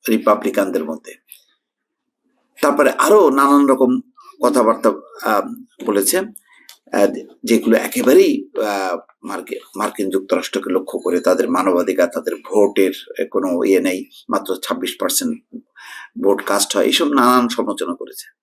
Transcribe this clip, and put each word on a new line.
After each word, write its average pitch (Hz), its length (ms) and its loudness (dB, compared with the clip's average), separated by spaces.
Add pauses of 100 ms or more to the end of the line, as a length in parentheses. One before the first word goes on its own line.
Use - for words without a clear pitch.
রিপাবলিকানদের 101 800 0
মধ্যে। - 280 -12 (1500)
তারপরে 143 300 2
আরো 208 280 4 (100)
নানান 139 380 4
রকম 131 240 4 (500)
কথাবার্তা, 113 480 2 (400)
আহ, 104 140 0 (420)
বলেছে, 101 320 0
আহ, - 920 -4 (360)
যেগুলো 113 340 2
একেবারেই, 143 560 4 (280)
আহ, 98 340 -2 (280)
মার্কি-, - 400 -10 (120)
মার্কিন 101 340 -4
যুক্তরাষ্ট্রকে 92 600 -4
লক্ষ্য 90 300 -2
করে, 90 220 -2
তাদের 87 280 2
মানবাধিকার, 90 580 0
তাদের 85 280 -6
ভোটের 98 580 2 (380)
কোনো 95 180 -2 (140)
ইয়ে 95 180 4
নেই, 92 180 -2 (300)
মাত্র 98 200 -4 (140)
ছাব্বিশ - 360 -6
পার্সেন্ট - 340 -4 (880)
ভোট 98 220 2
কাস্ট 101 300 -2
হয়, - 100 2
এইসব 147 220 0
নানান 123 420 2
সমালোচনা 104 460 -6
করেছে। - 300 -16 (180)